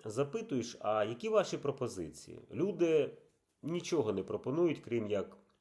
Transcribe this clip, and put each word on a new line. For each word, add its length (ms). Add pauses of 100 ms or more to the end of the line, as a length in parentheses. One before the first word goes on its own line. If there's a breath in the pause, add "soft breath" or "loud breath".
запитуєш, 760
а 220
які 260
ваші 280
пропозиції? 840 (120)
Люди 640 (440)
нічого 520
не 100
пропонують, 560
крім 300
як 280 (240)